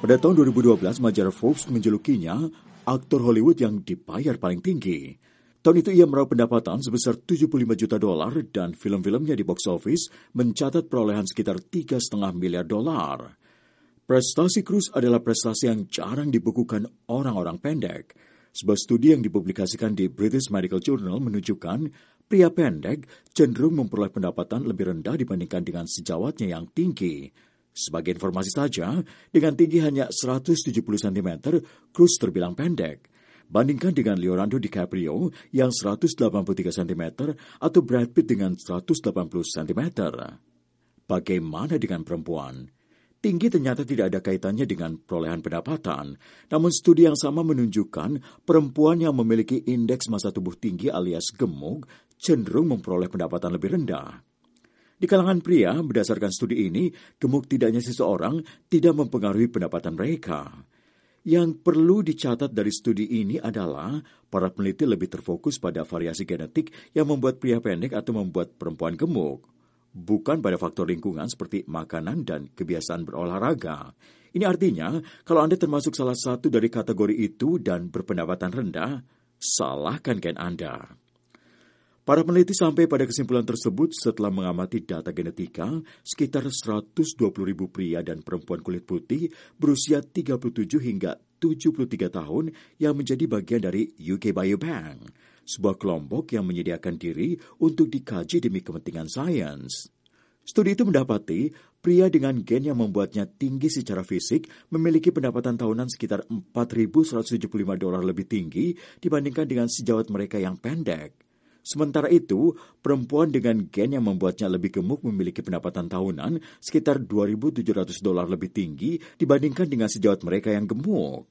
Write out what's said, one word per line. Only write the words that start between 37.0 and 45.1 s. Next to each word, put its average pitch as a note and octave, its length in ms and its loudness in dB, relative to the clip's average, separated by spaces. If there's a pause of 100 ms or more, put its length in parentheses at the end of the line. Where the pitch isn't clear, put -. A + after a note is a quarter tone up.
atau E3 240 4
Brad A#2+ 320 0
Pitt D#3+ 160 4
dengan G2 240 0
seratus F#2 480 -4
delapan F#2 240 -2
puluh E2+ 160 -4
sentimeter. D#2+ 960 -4 (640)
Bagaimana F2+ 720 -2
dengan F2 320 -4
perempuan? D#2 560 -8 (560)
Tinggi G3+ 320 2
ternyata C3 320 2
tidak A2+ 240 2
ada F#2 160 -2
kaitannya G2 400 -2
dengan E2 320 -4
perolehan E2 480 -6